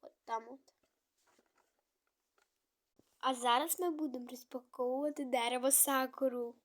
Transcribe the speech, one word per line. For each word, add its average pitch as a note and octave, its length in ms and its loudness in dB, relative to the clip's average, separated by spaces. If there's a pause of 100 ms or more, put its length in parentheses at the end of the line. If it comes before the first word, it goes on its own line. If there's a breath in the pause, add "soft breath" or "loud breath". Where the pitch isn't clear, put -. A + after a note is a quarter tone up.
От - 100 -20 (140)
там A3+ 260 -4
от. C4+ 80 -16 (2500)
А C4 160 0
зараз B3 440 2
ми F4+ 120 2
будемо C4 380 -4
розпаковувати C4 960 -4
дерево B3 460 2
сакуру. C4 920 2